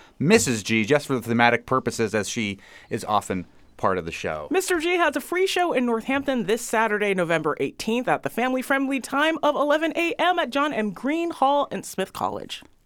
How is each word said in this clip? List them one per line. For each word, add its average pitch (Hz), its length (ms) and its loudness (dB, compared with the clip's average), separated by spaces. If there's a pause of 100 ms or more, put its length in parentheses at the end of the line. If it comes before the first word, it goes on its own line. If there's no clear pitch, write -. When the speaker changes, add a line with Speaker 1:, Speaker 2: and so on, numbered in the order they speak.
(180)
Speaker 1:
Missus 139 440 4
G, 113 220 2
just 139 220 2
for 131 120 0
thematic 117 460 4
purposes, 117 500 0
as 104 140 0
she 101 300 -4 (320)
is 107 160 -6
often 98 400 0 (320)
part 95 180 2
of 85 80 -2
the 82 80 -6
show. 78 380 -6
Speaker 2:
Mister 370 300 0
G 349 160 0
has 311 200 0
a 277 40 0
free 370 260 0
show 359 260 0
in 247 140 0
Northampton 254 580 -2
this 220 160 0
Saturday, 208 540 0
November 160 440 0
eighteenth, 226 480 -2
at 151 160 0
the - 80 -4
family-friendly 262 680 0
time 311 420 0
of 294 140 4
eleven 302 400 2
A 339 220 0
M 349 200 2
at 285 120 -2
John 277 240 0
M. 214 160 0
Green 320 400 -2
Hall 285 400 2
and 202 140 -6
Smith - 280 -6
College. - 500 -6 (240)